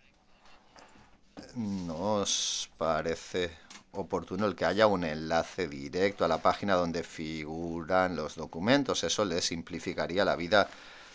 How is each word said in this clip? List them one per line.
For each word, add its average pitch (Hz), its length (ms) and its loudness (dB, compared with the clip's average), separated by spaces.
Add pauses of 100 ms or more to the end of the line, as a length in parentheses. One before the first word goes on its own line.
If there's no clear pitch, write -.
(1600)
¿No 98 600 0
os - 640 -2
parece 82 760 0 (420)
oportuno 92 540 -2
el 90 80 0
que 87 100 0
haya 98 200 6
un 95 200 4
enlace 80 640 0
directo 85 560 0
a - 20 4
la 80 140 2
página 95 320 2
donde 85 300 2
figuran 82 1120 -2
los 76 180 -6
documentos? 92 720 0
Eso 85 180 0
le 87 180 0
simplificaría 85 840 -2
la 80 100 4
vida 87 340 4 (460)